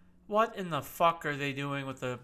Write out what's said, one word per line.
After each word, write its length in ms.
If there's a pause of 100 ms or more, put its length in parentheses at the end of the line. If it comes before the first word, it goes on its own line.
(260)
what 300
in 140
the 120
fuck 420
are 120
they 160
doing 340
with 140
the 240